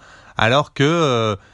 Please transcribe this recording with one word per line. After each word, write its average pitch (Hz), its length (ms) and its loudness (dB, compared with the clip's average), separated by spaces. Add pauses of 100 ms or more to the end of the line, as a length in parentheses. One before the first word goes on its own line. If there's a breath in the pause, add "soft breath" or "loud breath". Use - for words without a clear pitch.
(360 loud breath)
alors 127 380 0
que, - 80 -2
euh, 131 540 0 (180 loud breath)